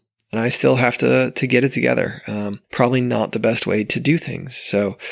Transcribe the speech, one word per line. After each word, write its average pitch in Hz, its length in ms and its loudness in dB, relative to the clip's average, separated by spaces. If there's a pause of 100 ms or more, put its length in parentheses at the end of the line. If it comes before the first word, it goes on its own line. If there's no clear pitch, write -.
(320)
and 110 80 -2
I 117 80 0
still 131 280 4
have 120 220 2
to, 127 320 2
to - 160 -4
get 123 160 4
it 131 100 2
together. 120 540 0
Um, 104 340 -6 (100)
probably 123 320 2
not 120 300 -2
the 120 60 -4
best 113 280 0
way 104 180 0
to - 160 -4
do 147 160 2
things. - 400 -8
So, 101 400 -2 (160)